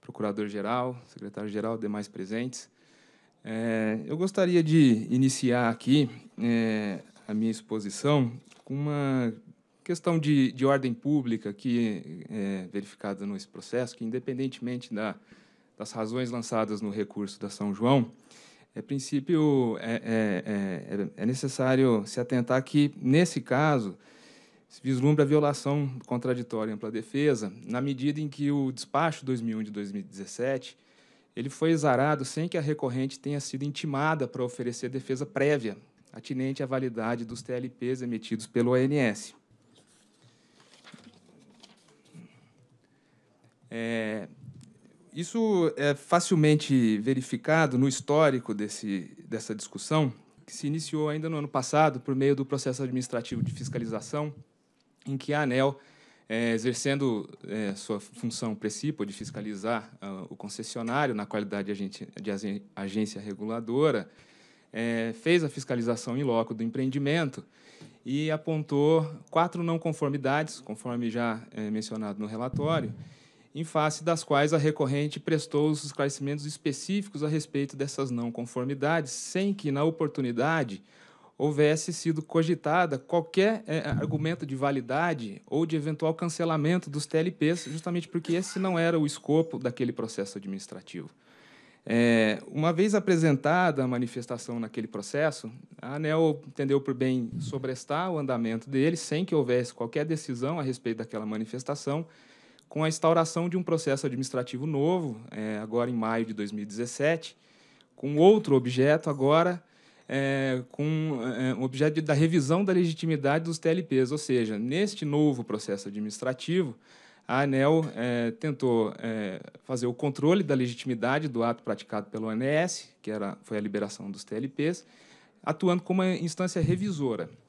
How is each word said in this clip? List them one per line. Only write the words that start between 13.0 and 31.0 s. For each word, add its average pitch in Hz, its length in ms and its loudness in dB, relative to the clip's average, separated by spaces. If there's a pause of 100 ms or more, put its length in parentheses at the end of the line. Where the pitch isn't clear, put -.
nesse 98 200 -8
processo, - 480 -6
que - 80 -10
independentemente 127 880 -6
da, 107 220 -4 (640)
das 104 140 -10
razões 120 400 -4
lançadas 110 500 -2
no 107 80 -4
recurso 101 500 -6
da 104 100 -8
São 101 260 -4
João, 120 360 4 (600)
é 107 80 -10
princípio, 139 1000 2
é, 113 240 -2
é, 101 1120 0
é, - 60 -6
é - 20 0
necessário 131 800 2
se - 140 -6
atentar 127 440 2
que, 147 360 4
nesse 156 420 4
caso, 127 560 2 (680)
se - 140 -20
vislumbra 139 420 4
a 139 40 4
violação 143 600 2 (160)
contraditória 120 680 -2
ampla 107 180 -8
defesa, 113 600 0 (140)
na 120 160 -2
medida 139 400 -2
em 147 80 -4
que 143 220 -2
o 139 200 0
despacho 147 540 -2
dois 127 160 -2
mil 113 160 -2
e 110 40 -4
um - 20 -4
de 104 80 -8
dois 101 200 -6
mil 101 100 -6
e - 20 -10
dezessete, 120 760 -6 (580)